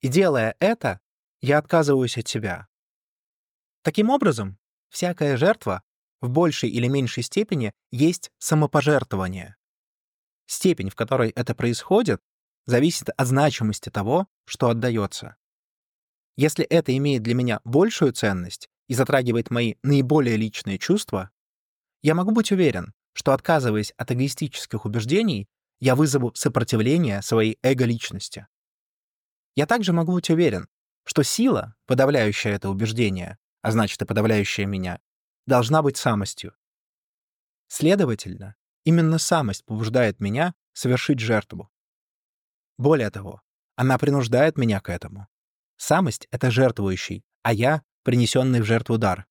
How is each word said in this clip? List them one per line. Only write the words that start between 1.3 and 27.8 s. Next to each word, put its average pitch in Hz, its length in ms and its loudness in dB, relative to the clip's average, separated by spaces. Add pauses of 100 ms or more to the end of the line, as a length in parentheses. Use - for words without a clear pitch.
я 143 180 2
отказываюсь 143 580 2
от 117 100 -6
себя». 104 400 -6 (1160)
Таким 208 260 0
образом, 135 480 0 (320)
всякая 160 480 -2
жертва 135 440 0 (380)
в 123 100 -6
большей 147 400 0
или 120 180 0
меньшей 127 360 -2
степени 156 480 -2 (200)
есть 151 480 -2
самопожертвование. 123 1160 0 (920)
Степень, 143 440 -2
в - 60 -14
которой 117 340 0
это 120 260 -4
происходит, 131 680 0 (440)
зависит 127 440 0
от 131 180 -2
значимости 131 600 0
того, 127 380 -2 (180)
что - 240 -2
отдаётся. 113 680 -4 (1000)
Если 151 280 0
это 156 320 2
имеет 139 260 0
для 117 100 0
меня 123 300 0
большую 147 500 2
ценность 92 560 -4 (180)
и 135 60 -6
затрагивает 120 580 0
мои 120 320 0
наиболее 135 540 2
личные 104 400 -4
чувства, 104 540 -4 (680)
я 156 120 2
могу 185 180 0
быть 220 200 2
уверен, 143 420 0 (200)
что, - 200 -2
отказываясь 127 580 0
от - 200 -8
эгоистических 127 760 -4
убеждений, 117 640 -2 (320)
я 127 160 4
вызову 135 400 2
сопротивление 117 840 0
своей 110 400 0
эго-личности. 120 880 -2 (1080)